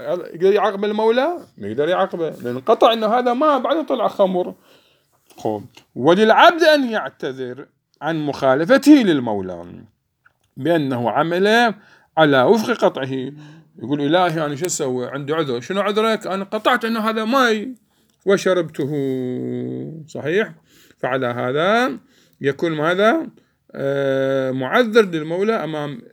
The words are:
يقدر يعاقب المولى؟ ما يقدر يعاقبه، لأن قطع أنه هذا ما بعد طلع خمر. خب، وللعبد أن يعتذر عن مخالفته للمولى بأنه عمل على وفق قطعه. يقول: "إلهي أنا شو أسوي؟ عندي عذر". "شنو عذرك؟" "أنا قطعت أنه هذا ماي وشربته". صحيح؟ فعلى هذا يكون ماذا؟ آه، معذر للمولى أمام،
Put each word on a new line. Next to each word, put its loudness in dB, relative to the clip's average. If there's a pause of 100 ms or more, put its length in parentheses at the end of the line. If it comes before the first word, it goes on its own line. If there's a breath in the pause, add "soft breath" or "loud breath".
(340)
يقدر 2
يعاقب 0
المولى؟ 0 (200)
ما -10
يقدر -2
يعاقبه، -2
لأن -8
قطع 4
أنه -2
هذا 0
ما 2
بعد -2
طلع -2
خمر. 0 (800 soft breath)
خب، -4 (300)
وللعبد 6
أن 4
يعتذر -8 (360)
عن -2
مخالفته 4
للمولى 2 (920)
بأنه 0
عمل 2 (440 soft breath)
على 6
وفق 2
قطعه. -2 (480 loud breath)
يقول: -4
"إلهي 0
أنا -6
شو -6
أسوي؟ -4
عندي -8
عذر". -4
"شنو -4
عذرك؟" -2
"أنا -6
قطعت -4
أنه -4
هذا -4
ماي -2 (500)
وشربته". -2 (1160)
صحيح؟ -4 (440 soft breath)
فعلى -2
هذا 0 (440 soft breath)
يكون -2
ماذا؟ 2 (480 soft breath)
آه، -2
معذر 2
للمولى -2
أمام، -6 (120)